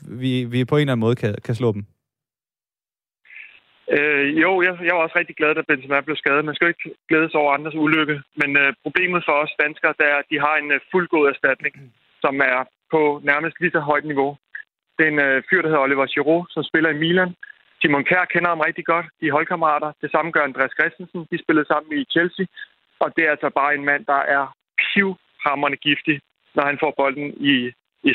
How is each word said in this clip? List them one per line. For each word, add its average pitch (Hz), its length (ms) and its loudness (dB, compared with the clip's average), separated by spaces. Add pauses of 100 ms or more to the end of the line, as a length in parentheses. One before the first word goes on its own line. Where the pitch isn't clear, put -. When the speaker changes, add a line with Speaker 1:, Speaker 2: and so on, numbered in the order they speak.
(200)
Speaker 1:
vi, 127 240 -2
vi 123 200 0
på 135 120 0
en 151 40 4
eller 139 120 2
anden 120 140 0
måde 120 100 4
kan, 104 180 -2 (100)
kan 117 100 -2
slå 110 180 0
dem? 101 120 -6 (2250)
Speaker 2:
Øh, 147 280 2 (160)
jo, 175 80 4 (160)
jeg, 185 80 0 (140)
jeg 175 60 4
var 170 120 2
også 165 140 -2
rigtig 170 160 -8
glad, 156 180 2
da 160 140 -4
Benzema 139 320 0
blev 147 160 -6
skadet. 147 280 2
Man 151 100 -6
skal 175 120 0
jo 170 80 0
ikke - 160 -12 (180)
glæde 160 220 2
sig 156 100 2
over 147 160 4
andres 156 280 -6
ulykke. 151 320 2 (240)
Men, 143 100 0 (120)
øh, 139 60 4 (160)
problemet 180 420 0
for 156 80 2 (100)
os 156 80 -8 (120)
danskere, 151 340 -2
det 151 140 4
er, 143 100 2
at - 100 -10
de 151 140 -2
har 151 160 2
en, 147 140 -4
øh, 127 40 -2 (120)
fuldgod 165 360 2
erstatning, 135 460 -2 (500)
som 139 100 2 (180)
er 127 60 0 (360)
på 160 60 4 (300)
nærmest 151 300 -2
lige 175 160 -2
så 165 40 2 (100)
højt 147 220 0
niveau. 139 180 0 (680)
Det 165 80 2
er 156 100 0
en, 147 140 0
øh, 135 200 2
fyr, 185 140 2
der 160 60 0
hedder 147 180 2
Oliver 135 200 0
Giroud, 156 380 0 (100)
som 160 160 -4
spiller 160 220 -2
i 147 120 -4
Milan. 175 280 0 (480)
Simon 143 280 -2
Kjær 180 160 0
kender 175 260 -2
ham 160 180 -2
rigtig 165 240 -8
godt. 165 140 -2 (140)
De - 60 -8
er 143 100 0
holdkammerater. 156 540 -2 (120)
Det 147 80 -8
samme 165 200 0
gør 160 140 2
Andreas 131 340 -4
Christensen. 170 420 -4 (100)
De 170 140 -6
spillede 156 280 2
sammen 156 180 -2 (100)
i 131 140 -8
Chelsea. 180 320 0 (560)
Og 160 140 0
det 165 80 2
er 156 100 4
altså 147 140 -4 (120)
bare 143 140 2
en 143 160 -4
mand, 143 120 0 (100)
der 139 80 2 (160)
er 139 80 2 (400)
pivhamrende 147 1000 -2
giftig, 147 300 0 (400)
når 147 140 2
han 143 120 -2
får 151 180 0
bolden 139 280 0 (240)
i, - 20 6 (540)
i - 60 4